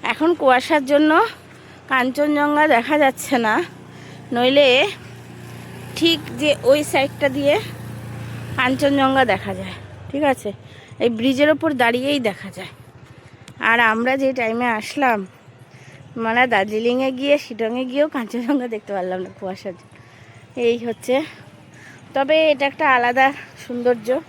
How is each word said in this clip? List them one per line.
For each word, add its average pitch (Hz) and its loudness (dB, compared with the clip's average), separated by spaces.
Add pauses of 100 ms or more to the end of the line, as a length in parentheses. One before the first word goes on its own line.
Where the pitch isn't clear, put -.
এখন 262 0 (100)
কুয়াশার 269 2
জন্য 294 4 (760)
কাঞ্চনজঙ্ঘা 294 2
দেখা 254 2
যাচ্ছে 262 0
না, 220 0 (800)
নইলে 262 4 (1300)
ঠিক 330 2 (180)
যে 285 2
ওই 277 6
সাইডটা 285 0
দিয়ে 285 2 (1000)
কাঞ্চনজঙ্ঘা 269 2
দেখা 196 -2
যায়, 185 -10 (360)
ঠিক 285 -2
আছে? 262 0 (500)
এই 240 2
ব্রিজের 254 2
ওপর 320 -2
দাঁড়িয়েই 247 0
দেখা 196 -6
যায়। 185 -14 (1000)
আর 233 4
আমরা 233 2
যে 269 0
টাইমে 240 -2 (120)
আসলাম, 240 0 (960)
মানে 226 0
দার্জিলিংয়ে 233 0
গিয়ে, 277 2
শিলংয়ে 233 -6
গিয়েও 277 0
কাঞ্চনজঙ্ঘা 247 -4
দেখতে 220 -8
পারলাম 185 -4
না 185 -14 (100)
কুয়াশার 190 -10
জন্য। - -20 (760)
এই 240 0
হচ্ছে, 240 -2 (1000)
তবে 269 2 (160)
এটা 277 0
একটা 277 -2 (100)
আলাদা 247 4 (360)
সৌন্দর্য 240 -2 (220)